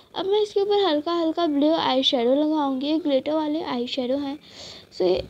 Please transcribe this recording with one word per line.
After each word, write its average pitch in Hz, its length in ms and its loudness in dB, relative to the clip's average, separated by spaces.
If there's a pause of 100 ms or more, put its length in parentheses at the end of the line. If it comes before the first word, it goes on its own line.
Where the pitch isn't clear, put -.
(160)
अब 349 100 -6
मैं 415 160 2
इसके 415 200 0
ऊपर 403 240 2
हल्का 311 280 0
हल्का 339 340 0
blue 294 260 2
आई 262 300 0
शेडो 247 320 2
लगाऊँगी। 285 520 0
ये 320 120 2
glitter 294 340 0
वाले 311 300 -2
आई 247 240 -4
शेडो 254 300 -2
हैं, 285 200 -6 (560)
so - 80 -6
ये 180 280 2